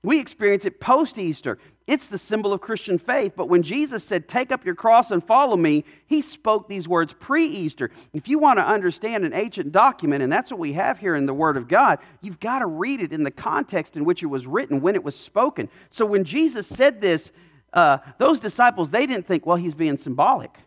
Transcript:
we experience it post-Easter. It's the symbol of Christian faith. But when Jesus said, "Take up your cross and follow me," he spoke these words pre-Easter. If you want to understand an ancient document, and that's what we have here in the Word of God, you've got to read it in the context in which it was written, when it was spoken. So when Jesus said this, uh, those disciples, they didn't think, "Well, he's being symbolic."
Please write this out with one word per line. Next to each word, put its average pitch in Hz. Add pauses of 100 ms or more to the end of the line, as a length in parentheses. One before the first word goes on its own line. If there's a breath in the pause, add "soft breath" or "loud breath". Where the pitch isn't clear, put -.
we 285
experience 202
it -
post-Easter. 196 (280 soft breath)
It's 269
the 202
symbol 208
of 190
Christian 208
faith. 202
But 175
when 175
Jesus 247
said, 180
"Take 254
up 254
your 175
cross 226
and 170
follow 247
me," 151 (200 soft breath)
he 294
spoke 214
these 180
words 170
pre-Easter. 185 (220 loud breath)
If 151
you 294
want 202
to 151
understand 202
an 135
ancient 185
document, 170
and 131
that's 220
what 214
we 147
have -
here 180
in 139
the 135
Word 151
of 120
God, 190 (220 loud breath)
you've 190
got 247
to 240
read 208
it 151
in 156
the 139
context -
in 151
which 170
it 170
was 131
written, 147
when 190
it -
was 147
spoken. - (200 soft breath)
So 226
when 202
Jesus 240
said 254
this, 175 (420 soft breath)
uh, 151 (180 loud breath)
those 285
disciples, 196
they 240
didn't 240
think, 170
"Well, 170
he's 170
being 151
symbolic." 156